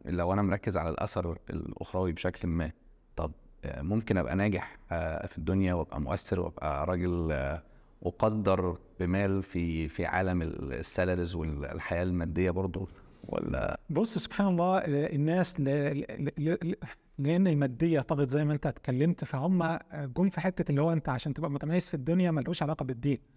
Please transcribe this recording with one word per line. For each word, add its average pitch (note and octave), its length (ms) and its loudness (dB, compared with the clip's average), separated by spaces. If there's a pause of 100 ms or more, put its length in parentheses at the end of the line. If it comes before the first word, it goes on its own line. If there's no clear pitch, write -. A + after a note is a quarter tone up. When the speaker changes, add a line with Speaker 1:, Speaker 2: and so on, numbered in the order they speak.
Speaker 1:
لو F2 280 2
أنا G2+ 80 4
مركز F#2+ 360 2
على D#2+ 120 0
الأثر F2 480 -2 (120)
الأخروي F2+ 600 -2
بشكل F2+ 360 -2
ما، E2 240 0 (440)
طب، D#2 160 -2 (340)
آه، - 160 -6
ممكن G#2 360 0
أبقى D#2+ 180 0
ناجح، G2 420 0 (140)
آه، E2 360 -4
في - 100 -12
الدنيا F#2 360 2
وأبقى D#2 280 -4
مؤثر F2 380 -2
وأبقى D2+ 460 -2
راجل، F2 460 0
آه، C#2 320 -2 (400)
أقدر F#2+ 760 2 (220)
بمال F#2+ 440 2
في، E2 440 -2
في E2+ 180 -4
عالم F2+ 360 2
ال-، C#2+ 320 -4
السالاريز F2+ 600 0
والحياة D#2+ 680 -2
المادية F2 480 0
برضو F#2+ 380 -2 (340)
ولا؟ - 560 -2 (100)
Speaker 2:
بص F#3+ 280 0
سبحان G3+ 300 0
الله، F3+ 300 2
آه، D3 380 0
الناس D#3+ 440 0
ل-، C#3 40 2
ل-، C#3+ 760 -2
ل-، D#3 200 0 (140)
ل-، - 40 -2 (420)
لأن E3+ 300 4
المادية D3 540 4
طغت C#3 280 2
زي D3 160 2
ما D3 80 2
أنت D3 140 -2
اتكلمت، C#3+ 560 0
فهم، E3 400 0
آه، D#3+ 180 0 (360)
جم F#3+ 120 4
في D#3+ 120 -4
حتة F3+ 280 0
اللي C#3+ 120 4
هو E3 120 4
أنت D3+ 160 0
عشان B2+ 240 -2
تبقى D3 180 -2
متميز D#3 380 0
في - 40 -8
الدنيا E3+ 380 4
ملهوش D#3+ 320 0
علاقة D3+ 200 -2
بالدين. B2+ 340 0 (200)